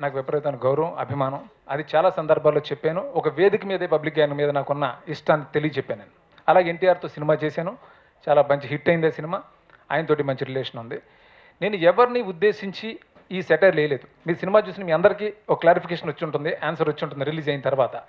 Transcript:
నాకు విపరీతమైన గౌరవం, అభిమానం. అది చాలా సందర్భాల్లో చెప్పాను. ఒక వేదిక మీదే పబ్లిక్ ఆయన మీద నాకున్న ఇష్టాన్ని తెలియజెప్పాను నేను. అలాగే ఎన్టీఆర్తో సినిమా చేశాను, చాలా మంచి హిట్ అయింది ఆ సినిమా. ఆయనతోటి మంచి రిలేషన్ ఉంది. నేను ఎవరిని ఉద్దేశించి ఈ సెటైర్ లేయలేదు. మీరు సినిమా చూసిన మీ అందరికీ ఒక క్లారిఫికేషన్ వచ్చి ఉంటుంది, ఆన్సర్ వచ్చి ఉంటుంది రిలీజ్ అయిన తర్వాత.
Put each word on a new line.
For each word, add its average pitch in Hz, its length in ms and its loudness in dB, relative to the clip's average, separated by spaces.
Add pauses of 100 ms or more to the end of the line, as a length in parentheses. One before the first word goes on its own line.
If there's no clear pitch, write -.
నాకు 139 160 -4
విపరీతమైన 143 500 -2
గౌరవం, 147 320 2
అభిమానం. 135 400 -4 (320)
అది 147 140 -4 (120)
చాలా 175 140 6
సందర్భాల్లో 151 500 2
చెప్పాను. 156 440 -4 (100)
ఒక 156 140 -2
వేదిక 196 380 2
మీదే 180 200 -2
పబ్లిక్ 151 320 0
ఆయన 147 140 2
మీద 143 180 0
నాకున్న 139 440 -2 (140)
ఇష్టాన్ని 147 460 0
తెలియజెప్పాను 151 460 -2
నేను. - 480 -20
అలాగే 170 220 6
ఎన్టీఆర్తో 175 380 0
సినిమా 151 360 0
చేశాను, 165 320 -6 (520)
చాలా 147 220 6
మంచి 139 180 0
హిట్ 143 200 -2
అయింది 165 180 2
ఆ 160 40 2
సినిమా. 160 320 -8 (500)
ఆయనతోటి 151 300 0
మంచి 139 220 -4
రిలేషన్ 131 360 -8
ఉంది. 117 180 -10 (640)
నేను 208 140 -2
ఎవరిని 233 460 4
ఉద్దేశించి 196 760 -4 (340)
ఈ 185 100 -4
సెటైర్ 165 340 4
లేయలేదు. 147 300 -2 (200)
మీరు 165 120 -2
సినిమా 202 300 2
చూసిన 190 160 -12
మీ 170 80 -2
అందరికీ 196 400 2 (180)
ఒక - 100 2
క్లారిఫికేషన్ 170 480 2
వచ్చి 147 160 -8
ఉంటుంది, 151 400 -4
ఆన్సర్ 160 240 -2
వచ్చి 147 160 -4
ఉంటుంది 139 200 -8
రిలీజ్ 151 240 -4
అయిన 143 120 -2
తర్వాత. 131 300 0 (180)